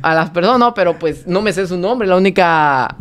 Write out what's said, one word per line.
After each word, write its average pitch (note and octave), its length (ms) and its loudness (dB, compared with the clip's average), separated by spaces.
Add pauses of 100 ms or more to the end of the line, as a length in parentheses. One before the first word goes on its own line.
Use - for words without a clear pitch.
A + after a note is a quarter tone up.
a D#3+ 140 0
las D#3+ 160 0
personas, F#3 280 0
no, A#3+ 140 2
pero, F3 260 0
pues, D#3 280 -6
no F#3 160 -2
me G#3 100 -2
sé F#3 140 -4
su F3+ 100 -6
nombre. G#3 320 -2
La F#3 80 4
única, E3 840 2